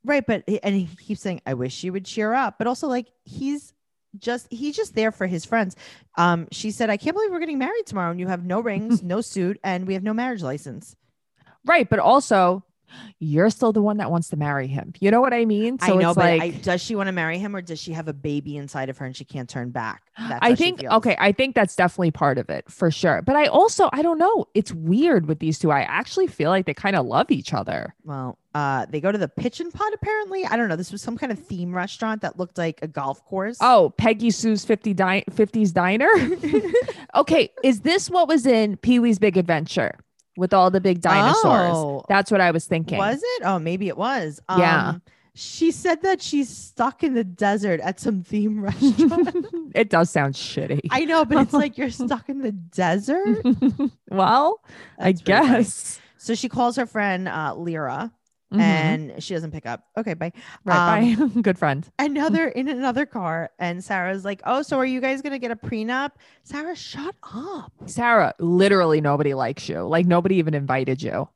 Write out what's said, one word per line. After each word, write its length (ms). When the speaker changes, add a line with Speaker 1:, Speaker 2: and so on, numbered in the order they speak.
Speaker 1:
Right, 200
but 220
he, 160
and 100
he 140
keeps 160
saying, 260
"I 100
wish 280
you 80
would 140
cheer 280
up." 260
But 80
also, 200
like, 200
he's 480
just, 320
he's 260
just 180
there 160
for 160
his 160
friends. 320
Um, 360
she 200
said, 180
"I 60
can't 200
believe 160
we're 80
getting 180
married 300
tomorrow 240
and 100
you 60
have 180
no 160
rings, 420
Speaker 2:
<laughs> 0
Speaker 1:
no 160
suit, 460
and 200
we 100
have 80
no 100
marriage 300
license." 520
Speaker 2:
Right, 220
but 80
also, 680
you're 320
still 240
the 80
one 160
that 140
wants 180
to 60
marry 320
him. 320
You 100
know 100
what 140
I 120
mean? 340
So 180
Speaker 1:
I 20
know, 120
Speaker 2:
it's 40
Speaker 1:
but 220
Speaker 2:
like, 60
Speaker 1:
I, 80
does 280
she 160
wanna 160
marry 280
him, 160
or 80
does 160
she 140
have 140
a 60
baby 440
inside 320
of 100
her 80
and 80
she 100
can't 240
turn 220
back? 320
That's 300
Speaker 2:
I 40
Speaker 1:
how 60
she 80
Speaker 2:
think, 180
Speaker 1:
feels. 120
Speaker 2:
okay, 260
I 120
think 240
that's 200
definitely 360
part 260
of 140
it, 180
for 220
sure. 320
But 120
I 120
also, 460
I 100
don't 160
know. 340
It's 180
weird 540
with 140
these 180
two. 140
I 100
actually 460
feel 240
like 160
they 80
kinda 260
love 300
each 200
other. 520
Speaker 1:
Well, 340
uh, 340
they 140
go 100
to 60
the 100
Pitch 320
and 140
Putt, 220
apparently. 500
I 100
don't 140
know. 80
This 140
was 100
some 160
kind 140
of 80
theme 360
restaurant 460
that 160
looked 220
like 240
a 40
golf 380
course. 340
Speaker 2:
Oh, 380
Peggy 320
Sue's 340
fifty 300
di-, 380
fifties 400
Diner? 420
<laughs> 60
Okay, 340
is 180
this 280
what 180
was 180
in 320
Pee-wee's 420
Big 180
Adventure? 600
With 160
all 180
the 100
big 200
dinosaurs. 760
Speaker 1:
Oh. 340
Speaker 2:
That's 220
what 100
I 100
was 160
thinking. 300
Speaker 1:
Was 260
it? 220
Oh, 140
maybe 280
it 100
was. 420
Speaker 2:
Yeah. 400
Speaker 1:
Um, 120
she 340
said 320
that 180
she's 280
stuck 540
in 100
the 120
desert 560
at 180
some 240
theme 380
<laughs> 20
restaurant. 880
Speaker 2:
<laughs> 40
It 140
does 200
sound 260
shitty. 540
Speaker 1:
I 140
know, 220
but 160
it's 120
Speaker 2:
<laughs> 80
Speaker 1:
like, 160
you're 120
stuck 400
in 120
the 120
desert? 920
Speaker 2:
<laughs> 640
Well, 520
I 140
Speaker 1:
That's 100
pretty 200
funny. 220
Speaker 2:
guess. 360
Speaker 1:
So 180
she 120
calls 300
her 80
friend, 420
uh, 280
Lyra, 560
Speaker 2:
Mm-hmm. 80
Speaker 1:
and 600
she 100
doesn't 180
pick 140
up. 180
Okay, 160
bye. 180
Speaker 2:
Right, 460
Speaker 1:
Um, 140
Speaker 2:
bye. 80
<laughs> 0
Good 160
friend. 280
Speaker 1:
and 160
now 160
they're 180
in 220
another 380
car, 500
and 260
Sarah's 400
like, 220
"Oh, 160
so 160
are 80
you 160
guys 220
gonna 160
get 100
a 60
prenup?" 560
Sarah, 320
shut 400
up. 400
Speaker 2:
Sarah, 520
literally 640
nobody 320
likes 340
you. 140
Like, 240
nobody 300
even 180
invited 480
you. 340